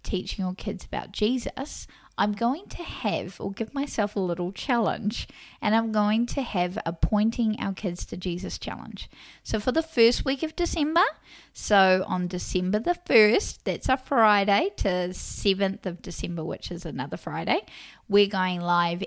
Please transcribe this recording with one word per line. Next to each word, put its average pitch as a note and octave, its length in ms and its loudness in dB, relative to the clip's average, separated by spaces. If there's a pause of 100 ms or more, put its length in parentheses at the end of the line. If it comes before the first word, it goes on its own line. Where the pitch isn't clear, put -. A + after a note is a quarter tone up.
Teaching - 420 -4
Your F#3 100 -4
Kids - 300 -6
About - 280 -8
Jesus, - 760 -4 (320)
I'm G#3 140 2
going B3+ 360 -2
to - 140 -8
have, F#3 560 -4
or G3 140 -6
give A3 220 -6
myself C#4 420 -2
a G#3 40 -2
little F3+ 300 -2
challenge, - 800 -2 (320)
and G#3 140 2
I'm A3+ 180 2
going G#3+ 340 2
to - 140 -2
have F#3 460 -2
a E3+ 60 -2
Pointing G#3+ 680 2
Our G3 140 -2
Kids F3 320 -6
to - 100 -8
Jesus F3+ 420 -4
challenge. - 520 -10 (320)
So - 180 -2
for C4 100 0
the D4 120 2
first A3+ 420 4
week C4+ 180 0
of D#4 140 -6
December, E4 460 2 (500)
so F#3+ 540 4
on F3+ 200 -2
December F#3 520 -2
the E4 160 0
first, A3+ 720 4
that's - 240 -2
a C4 80 4
Friday, G#3+ 800 4
to F3+ 340 0
seventh F#3+ 720 0
of F3 160 -6
December, E3+ 420 -6
which - 280 -6
is E3+ 160 -8
another C#3+ 320 -6
Friday, E3 420 -2 (480)
we're G3+ 200 6
going F#3 320 -2
live F3 460 0